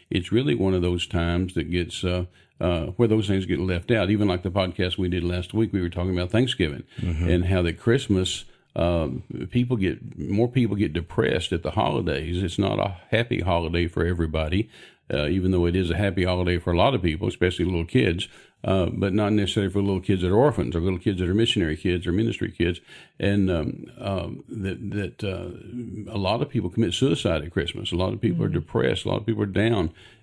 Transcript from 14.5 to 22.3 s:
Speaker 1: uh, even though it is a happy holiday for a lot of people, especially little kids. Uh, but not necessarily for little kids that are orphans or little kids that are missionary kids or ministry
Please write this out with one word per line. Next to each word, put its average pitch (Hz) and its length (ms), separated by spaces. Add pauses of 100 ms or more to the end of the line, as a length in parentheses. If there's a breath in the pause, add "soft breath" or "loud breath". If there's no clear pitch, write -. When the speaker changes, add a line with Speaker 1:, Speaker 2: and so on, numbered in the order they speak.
Speaker 1:
uh, 73 140
even 92 240
though 87 160
it 87 80
is 90 160
a 82 60
happy 95 260
holiday 90 340
for 87 160
a 85 40
lot 123 180
of 92 60
people, 90 260
especially 90 380
little 85 200
kids. 95 420 (360 soft breath)
Uh, 95 280
but 95 220
not 104 180
necessarily 101 400
for 101 80
little 98 220
kids 92 220
that 90 80
are 101 60
orphans 113 380
or 82 40
little 92 180
kids 95 220
that 90 100
are 95 60
missionary 87 420
kids 90 300
or 87 40
ministry 101 400